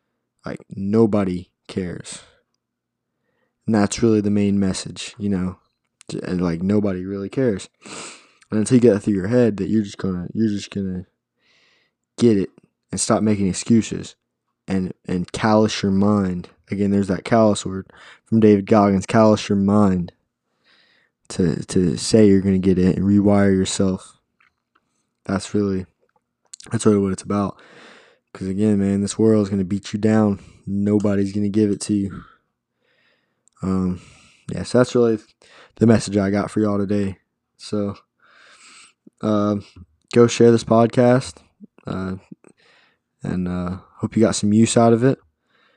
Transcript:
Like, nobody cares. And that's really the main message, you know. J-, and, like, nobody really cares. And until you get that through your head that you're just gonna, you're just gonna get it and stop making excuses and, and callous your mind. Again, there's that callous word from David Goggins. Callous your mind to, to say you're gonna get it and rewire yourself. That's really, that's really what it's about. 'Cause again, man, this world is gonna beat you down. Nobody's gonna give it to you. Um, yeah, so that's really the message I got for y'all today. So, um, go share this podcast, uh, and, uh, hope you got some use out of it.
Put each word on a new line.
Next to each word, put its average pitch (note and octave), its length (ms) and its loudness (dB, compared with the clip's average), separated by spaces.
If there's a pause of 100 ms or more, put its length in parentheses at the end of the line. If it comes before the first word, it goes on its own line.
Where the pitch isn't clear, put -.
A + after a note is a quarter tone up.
(440)
Like, - 240 -10
nobody G2+ 840 0 (160)
cares. - 540 -10 (1500)
And A2 80 0
that's G2+ 280 0
really A2 180 4
the G2+ 100 -2
main G2+ 300 0
message, F#2+ 580 -6
you G2+ 120 -6
know. F#2 280 -4 (520)
J-, - 120 -8
and, F2+ 200 -4
like, E2+ 200 -4
nobody F#2+ 440 -2
really G2 240 -10
cares. A#2 400 -4 (800)
And G#2+ 80 -2
until G#2+ 180 2
you A#2+ 60 6
get A#2+ 100 6
that G2+ 80 0
through G#2+ 140 -2
your F#2 140 -4
head A#2 280 2
that F#2+ 120 -4
you're G#2+ 140 0
just G2 160 -10
gonna, F2+ 360 -6
you're A2 160 0
just G2+ 200 -8
gonna F#2 360 -8 (1120)
get A#2 180 4
it F#2+ 140 -4 (400)
and F#2+ 100 -8
stop G2+ 220 0
making G2+ 240 0
excuses F2+ 680 -2 (520)
and, F#2+ 260 -4 (140)
and F2+ 260 -6
callous G#2+ 500 0
your G2+ 100 0
mind. F#2+ 580 0 (200)
Again, G2+ 200 -2
there's G2+ 180 0
that F2+ 160 -4
callous A2 400 2
word F#2+ 260 -10 (360)
from A2 140 2
David G#2 260 6
Goggins. G2+ 400 4
Callous A2 420 2
your G#2 80 0
mind G2 560 0 (1160)
to, - 340 -2
to F2 320 0
say A2 320 4
you're G2 140 4
gonna F#2+ 160 0
get F#2 200 2
it F#2 180 2
and F#2+ 100 -2
rewire G2+ 500 4
yourself. F#2+ 600 -4 (1080)
That's - 280 -6
really, G2 320 -2 (880)
that's A#2 140 -2
really G#2 120 4
what G2 140 0
it's F#2+ 100 -10
about. G2+ 380 -4 (720)
'Cause F#2+ 160 -10
again, G2+ 300 0
man, G2 240 0
this - 160 -6
world A2 240 4
is G2 80 -4
gonna G2+ 120 -2
beat F#2+ 300 -6
you G#2+ 60 -6
down. G#2+ 420 2 (260)
Nobody's G2+ 680 -2
gonna G#2 160 -2
give G#2 200 2
it G2 120 -6
to G#2+ 120 -4
you. G2 300 -6 (1400)
Um, F#2 380 -2 (500)
yeah, - 120 -10
so A#2+ 160 -2
that's B2 160 2
really A#2 240 2 (580)
the A2 100 4
message G#2+ 300 2
I G2 140 2
got G2+ 200 -2
for G#2+ 100 -4
y'all G#2 180 0
today. G2 400 -4 (400)
So, G2+ 380 -6 (1200)
um, G#2 440 -2 (500)
go A#2+ 120 8
share A#2 240 4
this A2+ 140 2
podcast, B2 800 2 (440)
uh, F#2 300 -8 (1080)
and, F2+ 260 -6
uh, F2+ 300 -6 (180)
hope - 200 -6
you A2 60 4
got G2 140 2
some G#2 160 -2
use A2 240 4
out A#2 180 6
of A2+ 100 0
it. C3+ 140 0 (580)